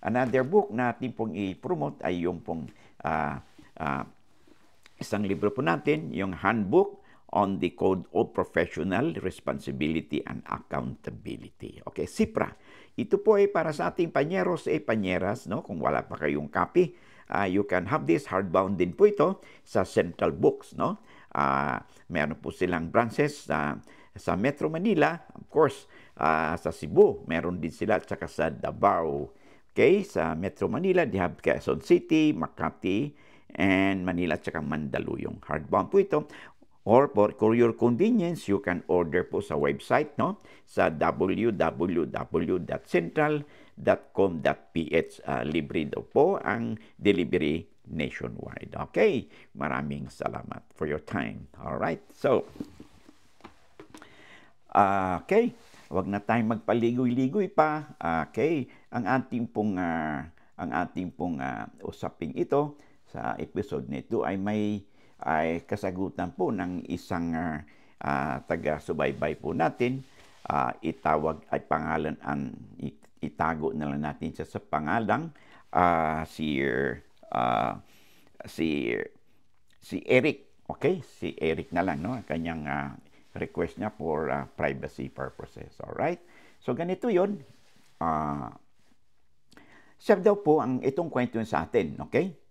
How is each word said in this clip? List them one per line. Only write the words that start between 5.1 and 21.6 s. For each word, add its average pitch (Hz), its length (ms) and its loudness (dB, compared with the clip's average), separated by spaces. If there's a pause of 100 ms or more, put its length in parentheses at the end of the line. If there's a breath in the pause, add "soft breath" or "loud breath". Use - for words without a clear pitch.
libro 101 320 0
po 127 80 -4
natin, 156 480 0
yung 95 240 -4
Handbook 107 640 2 (320 soft breath)
on 98 320 2
the 87 160 2
Code 92 320 0
of - 240 0
Professional 92 880 0
Responsibility 71 1040 -4
and - 240 -10
Accountability. - 1400 -10
Okay, - 240 -6
sipra. - 400 -2 (480 loud breath)
Ito 190 240 0
po 214 160 6
ay 202 80 6
para 160 240 0
sa 160 240 -4
ating 165 160 -2
panyeros 175 560 0
e - 160 0
panyeras, 95 640 -2
no? 110 160 -4
Kung 92 160 -8
wala 67 240 2
pa - 160 -10
kayong 73 320 -2
copy, 160 480 2 (320 loud breath)
ah, 98 160 0
you 95 160 2
can 92 240 0
have 147 160 0
this, 147 240 0
hardbound 95 560 2
din 90 160 -2
po 196 80 8
ito 190 320 4 (240 loud breath)
sa 95 240 0
Central 87 480 0
Books, - 400 0
no? 143 240 -2 (320 loud breath)
Ah, 69 480 0 (320 soft breath)